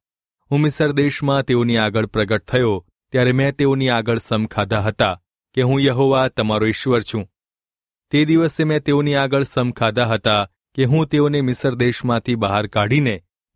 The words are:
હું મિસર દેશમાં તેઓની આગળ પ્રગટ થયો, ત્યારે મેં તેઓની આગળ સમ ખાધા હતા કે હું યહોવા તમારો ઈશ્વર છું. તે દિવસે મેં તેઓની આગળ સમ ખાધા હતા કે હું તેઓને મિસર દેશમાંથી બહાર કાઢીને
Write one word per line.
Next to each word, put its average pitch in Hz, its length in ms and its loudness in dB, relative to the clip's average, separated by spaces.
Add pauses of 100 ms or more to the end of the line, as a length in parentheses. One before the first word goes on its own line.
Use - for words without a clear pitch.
(500)
હું 143 100 0
મિસર 151 320 0
દેશમાં 139 520 0
તેઓની 120 320 0
આગળ 110 300 0
પ્રગટ 107 360 -4
થયો, 117 440 -2 (240)
ત્યારે 123 220 0
મેં 139 240 -2
તેઓની 135 320 0
આગળ 117 300 -2
સમ 110 280 -4
ખાધા 104 340 -2
હતા 104 420 -2 (320)
કે 127 80 0
હું 135 180 0
યહોવા 135 480 2
તમારો 107 380 -2
ઈશ્વર 117 360 -2
છું. 107 280 -8 (800)
તે 147 140 4
દિવસે 160 400 4
મેં 151 180 0
તેઓની 143 320 2
આગળ 139 280 0
સમ 123 280 -2
ખાધા 113 360 0
હતા 107 440 0 (240)
કે 135 100 0
હું 151 220 2
તેઓને 147 340 2
મિસર 127 340 -2
દેશમાંથી 123 600 -2
બહાર 104 320 0
કાઢીને 110 560 0 (340)